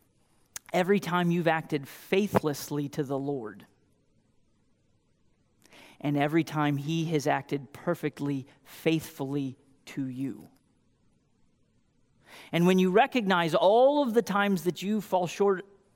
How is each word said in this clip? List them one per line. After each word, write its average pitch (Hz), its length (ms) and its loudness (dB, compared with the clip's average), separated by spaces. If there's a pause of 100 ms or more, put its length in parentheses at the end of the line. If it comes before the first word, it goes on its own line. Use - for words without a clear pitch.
(720)
Every 185 280 2
time 175 320 0
you've 170 160 0
acted 160 400 -2
faithlessly 151 1000 -2
to 151 140 -4
the 135 140 -4
Lord, 123 480 -8 (2250)
and 147 160 -2
every 151 280 2
time 147 340 0
he 160 280 -2
has 156 200 0
acted 143 480 -4
perfectly, 143 720 -6 (180)
faithfully 139 920 -4 (300)
to 135 200 -6
you. 131 400 -8 (2000)
And 170 140 2
when 185 140 6
you 185 120 4
recognize 190 640 2
all 240 480 6
of 240 120 0
the 233 80 4
times 196 420 0
that 175 180 -2
you 202 200 -2
fall 180 260 -2
short 196 380 0 (300)